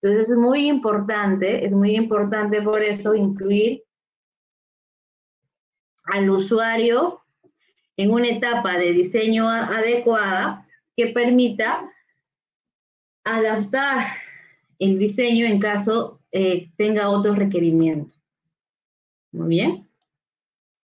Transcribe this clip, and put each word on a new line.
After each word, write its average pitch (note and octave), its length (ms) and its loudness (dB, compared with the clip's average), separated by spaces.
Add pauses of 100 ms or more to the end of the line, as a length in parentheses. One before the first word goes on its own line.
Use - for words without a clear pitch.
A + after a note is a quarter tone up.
Entonces A3 300 2
es B3 60 4
muy C4 320 2
importante, G#3 960 -2
es G3+ 80 -2
muy G3+ 240 2
importante G#3 640 0
por G#3+ 200 0
eso G#3 320 -2
incluir G3+ 680 0 (2250)
al G3 240 0
usuario A3+ 960 0 (760)
en G3+ 160 2
una A#3+ 160 2
etapa A#3 480 -2
de F3 160 0
diseño A3 560 2
a-, A3+ 180 -2
adecuada A3+ 1000 -2 (300)
que A#3 120 0
permita A#3+ 840 0 (1300)
adaptar A3 840 -2 (680)
el F#3+ 200 2
diseño A#3 480 0
en G#3 120 2
caso, G#3 600 -2 (100)
eh, F#3 460 -2
tenga G#3+ 320 0
otro G3+ 260 2
requerimiento. E3 800 0 (1160)
Muy E3 160 -6
bien. G#3+ 400 -2 (1000)